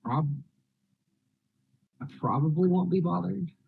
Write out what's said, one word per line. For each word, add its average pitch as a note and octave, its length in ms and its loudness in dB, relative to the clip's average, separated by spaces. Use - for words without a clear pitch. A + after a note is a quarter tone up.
Prob-, C#3+ 380 -2
I B2+ 60 -10
probably D#3 480 2
won't F3+ 220 4
be F#3 100 2
bothered. F3 500 -2